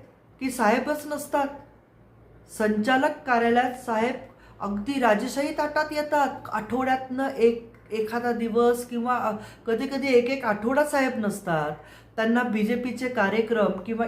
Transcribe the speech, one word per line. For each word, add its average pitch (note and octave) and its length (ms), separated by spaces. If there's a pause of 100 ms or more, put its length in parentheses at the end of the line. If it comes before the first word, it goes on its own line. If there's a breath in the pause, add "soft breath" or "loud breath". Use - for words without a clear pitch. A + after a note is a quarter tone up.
(400)
की C4 100
साहेबच B3 580
नसतात. C#4+ 400 (1120)
संचालक A3 540 (160)
कार्यालयात A#3+ 580
साहेब A#3 300 (440 loud breath)
अगदी G#3 400
राजेशाही B3+ 580
ताटात D4+ 340
येतात, D4 600
आठवड्यातनं B3+ 800
एक, A#3 440 (180)
एखादा A#3 400
दिवस A#3 540
किंवा A#3 460 (360 loud breath)
कधी A3+ 200
कधी C#4 200
एक A#3+ 220
एक C4+ 160
आठवडा A3+ 380
साहेब C4+ 320
नसतात. F3 560 (440 loud breath)
त्यांना A#3 280
बीजेपीचे A#3+ 640
कार्यक्रम G#3+ 640 (140)
किंवा A3+ 220